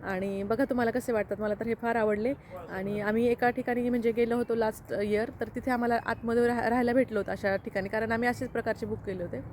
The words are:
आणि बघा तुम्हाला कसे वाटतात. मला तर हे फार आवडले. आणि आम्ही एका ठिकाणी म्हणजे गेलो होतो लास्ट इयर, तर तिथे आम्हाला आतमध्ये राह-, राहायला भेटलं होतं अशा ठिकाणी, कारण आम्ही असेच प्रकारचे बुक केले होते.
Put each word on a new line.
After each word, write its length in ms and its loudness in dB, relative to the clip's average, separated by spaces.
आणि 400 -2
बघा 260 2
तुम्हाला 220 2
कसे 200 -2
वाटतात. 300 0
मला 120 0
तर 140 -4
हे 60 0
फार 220 -2
आवडले. 380 2
आणि 320 -4
आम्ही 260 2
एका 220 4
ठिकाणी 400 0
म्हणजे 220 2
गेलो 240 2
होतो 200 0
लास्ट 460 -2
इयर, 280 2
तर 80 -4
तिथे 240 -4
आम्हाला 340 2
आतमध्ये 420 2
राह-, 220 2
राहायला 240 4
भेटलं 260 4
होतं 120 -4
अशा 240 0
ठिकाणी, 340 -4
कारण 220 0
आम्ही 180 2
असेच 200 -2
प्रकारचे 360 -2
बुक 200 -4
केले 180 -4
होते. 180 -6